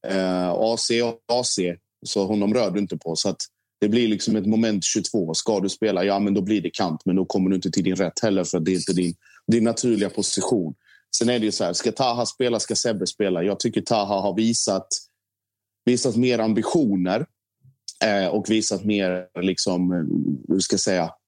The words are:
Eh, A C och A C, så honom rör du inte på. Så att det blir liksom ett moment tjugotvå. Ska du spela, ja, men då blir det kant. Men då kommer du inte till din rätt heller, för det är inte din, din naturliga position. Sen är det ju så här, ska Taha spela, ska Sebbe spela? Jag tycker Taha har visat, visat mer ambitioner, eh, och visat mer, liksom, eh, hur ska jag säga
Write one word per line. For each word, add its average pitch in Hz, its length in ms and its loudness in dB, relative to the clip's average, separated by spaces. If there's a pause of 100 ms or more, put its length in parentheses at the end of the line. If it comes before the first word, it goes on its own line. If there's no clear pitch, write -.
Eh, 92 420 0
A 110 300 2
C 117 220 0
och 117 160 -2 (160)
A 123 100 2
C, 90 320 -2 (300)
så 98 200 0
honom 104 280 0
rör 110 180 2
du 98 80 -2
inte 92 180 -4
på. 82 180 -6
Så 101 140 -2
att 85 80 -4 (440)
det 104 80 2
blir 117 180 4
liksom 107 280 0
ett 98 100 -2
moment 110 380 2
tjugotvå. 92 500 -2
Ska 104 260 0
du 95 100 -2
spela, 95 340 0
ja, 98 160 2
men 101 140 2
då 101 80 2
blir 101 200 0
det 85 80 -4
kant. 85 360 -2
Men 92 100 2
då 92 100 2
kommer 95 240 0
du 95 60 2
inte 87 160 -2
till 92 120 0
din 92 120 2
rätt 87 240 -2
heller, 98 240 2
för 87 160 -2
det 82 120 0
är 92 40 2
inte 87 180 -2
din, 87 200 0 (340)
din 113 160 4
naturliga 113 460 0
position. 95 640 -2 (440)
Sen 117 120 2
är 123 100 2
det 110 60 0
ju 104 60 2
så - 120 -2
här, 87 100 0
ska 110 180 0
Taha 120 340 0
spela, 117 340 0
ska - 160 -4
Sebbe 101 320 -2
spela? 90 360 0
Jag 98 160 0
tycker 113 220 -2
Taha 101 400 0
har 98 140 -2
visat, 110 520 0 (1000)
visat 120 300 2
mer 120 240 2
ambitioner, 110 880 0 (800)
eh, 98 220 2
och 95 220 -2
visat 107 360 -2
mer, 92 400 0 (160)
liksom, 92 500 0
eh, 90 60 0 (560)
hur 98 60 2
ska - 140 -2
jag 98 80 0
säga 92 220 0 (240)